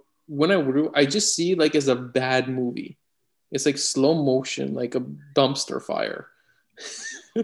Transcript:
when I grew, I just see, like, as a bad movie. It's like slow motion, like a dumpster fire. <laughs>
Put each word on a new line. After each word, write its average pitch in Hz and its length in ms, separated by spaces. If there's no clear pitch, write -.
when 156 240
I 185 100
grew, 139 320
I 143 100
just 180 300
see, 175 220
like, 151 180
as 139 140
a 123 80
bad 127 520
movie. 127 480
It's - 160
like 139 120
slow 147 360
motion, 135 580
like 123 220
a 131 60
dumpster 139 480
fire. - 460
<laughs> - 80